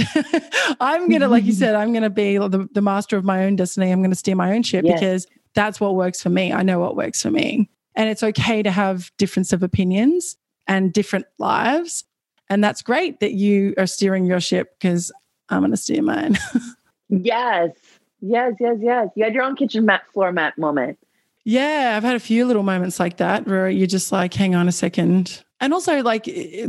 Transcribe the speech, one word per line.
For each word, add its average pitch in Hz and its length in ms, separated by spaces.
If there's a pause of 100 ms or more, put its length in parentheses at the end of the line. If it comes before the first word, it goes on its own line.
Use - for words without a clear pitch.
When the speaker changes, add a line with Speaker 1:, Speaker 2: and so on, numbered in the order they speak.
(360)
Speaker 1:
<laughs> - 440
I'm 330 280
gonna, 311 200
like 240 160
you 226 80
Speaker 2:
<laughs> - 0
Speaker 1:
said, 214 220
I'm 214 180
gonna 226 160
be 202 300
the, 196 340
the 202 80
master 202 360
of 190 80
my 190 200
own 196 120
destiny. 185 340
I'm 185 100
gonna 185 140
steer 190 220
my 185 180
own 233 80
ship 185 240
Speaker 2:
Yes. 170 140
Speaker 1:
because 185 260 (280)
that's 208 260
what 202 160
works 180 260
for 185 80
me. 180 220
I 196 100
know 185 160
what 175 180
works - 240
for - 120
me. - 360 (280)
And 220 120
it's 214 140
okay 214 400
to 208 80
have 190 480
difference 185 340
of 180 120
opinions 202 720 (320)
and 190 240
different 202 340 (120)
lives. 262 680 (440)
And 202 140
that's - 180
great 285 380
that 208 140
you 196 440
are 185 120
steering 190 360
your 180 140
ship - 420
'cause 175 300 (380)
I'm - 140
gonna - 140
steer - 260
mine. 302 360 (160)
<laughs> - 220 (320)
Speaker 2:
Yes. 202 600 (500)
Yes, 240 380
yes, 233 220
yes. 240 340
You 208 100
had 220 100
your 262 100
own 269 120
kitchen 220 280
mat, 196 180 (100)
floor 190 200
mat 160 260
moment. 147 400 (460)
Speaker 1:
Yeah, 262 520
I've 214 60
had 247 140
a 226 40
few 233 260
little 220 180
moments 185 340
like 175 200
that 185 280
where 190 240
you're 190 160
just 185 240
like, 180 240
"Hang 190 220
on 175 100
a 180 60
second." 180 720 (160)
And 269 120
also, 339 300
like, 226 260
i-, 170 400